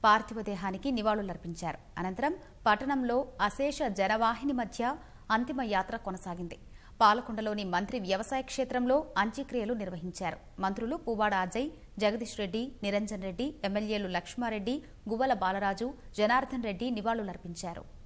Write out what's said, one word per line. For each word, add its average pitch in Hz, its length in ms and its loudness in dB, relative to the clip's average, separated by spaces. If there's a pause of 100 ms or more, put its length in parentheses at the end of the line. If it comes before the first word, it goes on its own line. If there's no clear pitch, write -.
పార్థివ 311 380 6
దేహానికి 190 500 -2
నివాళులర్పించారు. 196 840 0 (200)
అనంతరం 190 360 0 (320)
పట్టణంలో 254 640 4 (140)
అశేష 277 460 0
జనవాహిని 226 640 2
మధ్య 240 420 -2 (360)
అంతిమ 247 300 2
యాత్ర 208 360 0
కొనసాగింది. 180 600 -6 (440)
పాలకొండలోని 214 640 4
మంత్రి 190 360 0
వ్యవసాయ 202 420 0
క్షేత్రంలో 254 640 2 (120)
అంత్యక్రియలు 226 560 0
నిర్వహించారు. 180 640 -4 (220)
మంత్రులు 220 360 0
పువ్వాడ 214 400 0
అజయ్, 202 340 0 (300)
జగదీష్ 214 400 0
రెడ్డి, 220 320 -2 (120)
నిరంజన్ 202 400 0
రెడ్డి, 190 320 -4 (100)
ఎమ్మెల్యేలు 208 420 0
లక్ష్మారెడ్డి, 220 760 -2 (260)
గువ్వల 247 240 2
బాలరాజు, 196 600 0 (240)
జనార్దన్ 262 460 4
రెడ్డి 220 260 -2
నివాళులర్పించారు. 190 1160 -4